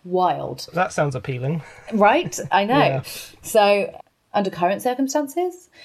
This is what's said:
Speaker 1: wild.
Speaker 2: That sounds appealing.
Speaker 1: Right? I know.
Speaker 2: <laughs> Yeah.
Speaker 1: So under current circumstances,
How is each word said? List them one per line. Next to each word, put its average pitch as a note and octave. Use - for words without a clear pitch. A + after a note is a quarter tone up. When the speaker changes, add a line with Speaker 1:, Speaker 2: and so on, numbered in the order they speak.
Speaker 1:
wild. F3
Speaker 2:
That F3+
sounds D3
appealing. C3+
Speaker 1:
Right? A3+
I G3
know. A#3
Speaker 2:
<laughs> C#4+
Yeah. C#3
Speaker 1:
So G3+
under G3
current F#3+
circumstances, C#4